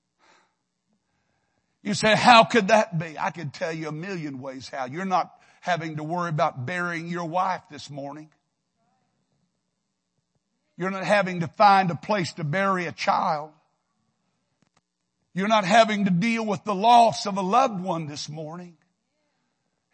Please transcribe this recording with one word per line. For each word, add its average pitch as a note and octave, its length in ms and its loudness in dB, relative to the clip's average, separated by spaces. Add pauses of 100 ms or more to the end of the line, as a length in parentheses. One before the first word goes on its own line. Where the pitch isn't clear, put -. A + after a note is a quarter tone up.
(1800)
You G#3 100 -4
say, G#3+ 220 2
"How A3+ 300 8
could A3 240 2
that G#3+ 280 2
be?" D#3+ 220 -6
I F#3 100 -4
could D#3+ 240 -10
tell E3 180 -6
you D#3+ 180 -8
a - 20 -8
million D#3 500 -8
ways C3 280 -14
how. C#3 160 -8
You're D#3 200 -8
not F3+ 260 -2 (300)
having D#3+ 360 -4
to D3+ 60 -8
worry E3+ 260 -4
about D3+ 360 -2
burying E3+ 420 -6
your E3+ 180 -6
wife F3+ 360 -2 (100)
this C#3 180 -16
morning. C#3+ 400 -14 (2500)
You're F#3 140 -4
not F#3+ 140 -6
having F#3 340 2
to E3 80 -4
find G3 420 4
a E3 60 -2
place G#3 380 -4
to E3+ 100 -10
bury F#3 420 -2
a D3+ 60 -8
child. D#3 600 -2 (1800)
You're F#3+ 140 -2
not A3 160 4
having G#3 420 4
to F3 60 2
deal A3+ 340 0
with G3+ 200 -4
the G3+ 100 -2
loss A3+ 500 4
of G3 120 -4
a G3+ 40 -2
loved G#3+ 400 0
one E3 260 -6
this C#3+ 200 -12
morning. D#3+ 500 -14 (1160)